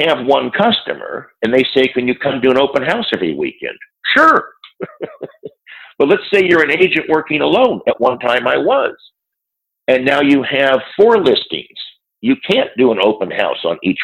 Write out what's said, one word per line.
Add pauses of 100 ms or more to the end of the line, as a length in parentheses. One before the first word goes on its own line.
have
one
customer (120)
and
they (120)
say,
"Can
you
come
do
an
open
house
every
weekend?" (380)
Sure. (300)
<laughs> (1080)
But
let's (100)
say
you're
an
agent
working
alone.
At
one
time
I
was. (920)
And
now
you
have (180)
four
listings. (440)
You (140)
can't
do
an
open
house
on
each